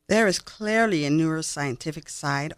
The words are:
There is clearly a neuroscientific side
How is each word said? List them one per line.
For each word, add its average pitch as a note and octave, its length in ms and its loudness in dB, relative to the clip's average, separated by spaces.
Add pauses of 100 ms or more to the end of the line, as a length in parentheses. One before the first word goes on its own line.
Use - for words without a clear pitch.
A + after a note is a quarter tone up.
There A3 180 4
is F3+ 120 2
clearly G#3+ 640 0
a C#3 60 0
neuroscientific D#3 1000 -2
side C#3+ 480 -4